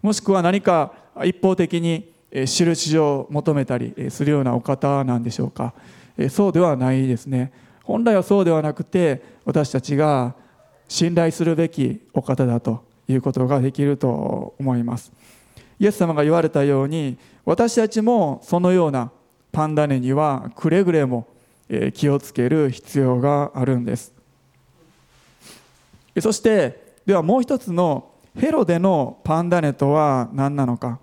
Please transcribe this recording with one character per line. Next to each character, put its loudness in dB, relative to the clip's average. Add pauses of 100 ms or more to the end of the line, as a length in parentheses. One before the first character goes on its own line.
も 0
し -6
く 2
は 4
何 2
か 2 (320)
一 0
方 2
的 -2
に、 -2 (200)
え -4
ー、 -2
印 0
を 0
求 -2
め 0
た -4
り、 -6
え -8
ー、 -6
す -6
る 2
よ 2
う 0
な 0
お -2
方 -2
な -2
ん -4
で -6
し -10
ょ -2
う -6
か？ -8 (420)
え -2
ー、 -2
そ 0
う -2
で 2
は 4
な 0
い 0
で 0
す -12
ね。 -4 (300)
本 -4
来 2
は 2
そ 2
う 2
で 2
は 2
な -2
く -10
て、 0 (220)
私 0
た -2
ち -4
が 0 (540)
信 0
頼 2
す -2
る 2
べ 0
き -4 (140)
お 0
方 0
だ 0
と -4 (240)
い 0
う 2
こ -4
と 0
が 0
で 0
き -2
る 0
と -4
思 -2
い -2
ま -6
す。 -14 (680)
イ 2
エ 4
ス -6
様 2
が 2
言 4
わ 4
れ 0
た 0
よ 2
う -4
に、 -4 (260)
私 0
た 2
ち -2
も 2
そ -2
の 2
よ 4
う 0
な -4 (420)
パ 0
ン -4
ダ 2
ネ 0
に -2
は -2
く -2
れ 4
ぐ 2
れ 2
も、 -4 (420)
え -2
ー、 -4
気 0
を 2
つ -10
け 0
る 2
必 -6
要 2
が 0
あ -4
る 0
ん -2
で -4
す。 -14 (2000)
え、 -2
そ 0
し -4
て、 0 (100)
で 2
は 2
も 2
う 0
一 -2
つ -8
の 0 (260)
ヘ 0
ロ 2
デ 2
の 0
パ 0
ン -2
ダ 2
ネ 0
と 0
は 2
何 -2
な 0
の -2
か。 -6